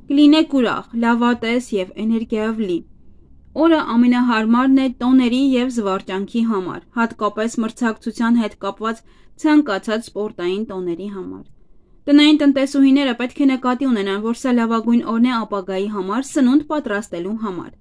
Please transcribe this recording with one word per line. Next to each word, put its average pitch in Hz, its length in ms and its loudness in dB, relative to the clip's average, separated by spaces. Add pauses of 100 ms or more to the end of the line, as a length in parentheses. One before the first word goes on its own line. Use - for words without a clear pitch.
Կլինեք 294 520 4
ուրախ, 202 380 -2
լավատես 233 760 0
և 190 240 -2
էներգիայով 220 640 -4
լի։ 180 160 -2 (760)
Օրը 311 300 4
ամենահարմարն 247 920 2
է 262 140 0
տոների 254 520 2
և 254 260 0
զվարճանքի 196 720 -4
համար, 196 380 -4 (100)
հատկապես 226 680 -4
մրցակցության 233 840 -2
հետ 208 200 -4
կապված 214 440 -8 (360)
ցանկացած 294 680 0
սպորտային 202 560 -6
տոների 185 440 -8
համար։ 185 360 -14 (600)
Տնային 294 300 6
տնտեսուհիները 277 760 2
պետք 247 240 -8
է 285 60 2
նկատի 254 420 0
ունենան, 196 340 -2
որ 233 160 -2
սա 262 160 -2
լավագույն 233 520 2
օրն 226 200 2
է 254 80 0
ապագայի 196 540 -4
համար 208 400 -6
սնունդ 285 400 2
պատրաստելու 214 680 -6
համար։ 196 440 -8